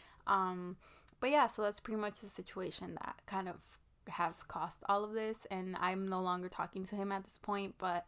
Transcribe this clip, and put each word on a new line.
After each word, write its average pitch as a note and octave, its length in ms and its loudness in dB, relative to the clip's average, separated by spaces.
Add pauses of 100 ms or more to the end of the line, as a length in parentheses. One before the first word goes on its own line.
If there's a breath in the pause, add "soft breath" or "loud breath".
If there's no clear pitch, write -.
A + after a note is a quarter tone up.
(260 loud breath)
Um, F3+ 500 2 (460 loud breath)
but B3+ 80 4
yeah, C#4+ 160 8
so - 160 0
that's G#3 160 2
pretty A3 220 -2
much G#3 200 -2
the G#3 60 -12
situation F#3 720 -6
that - 260 -8
kind F#3+ 220 -2
of F3 80 -6 (520)
has E3+ 340 0
caused - 460 -4
all G3+ 160 6
of G#3+ 80 -4
this, A3 400 -2
and F#3 260 -2
I'm F#3+ 300 2
no F#3 120 2
longer F3+ 280 2
talking F3+ 380 -4
to G#3 100 -6
him G3 160 0
at G3 100 0
this - 160 -12
point, G3+ 400 -2
but F3+ 300 0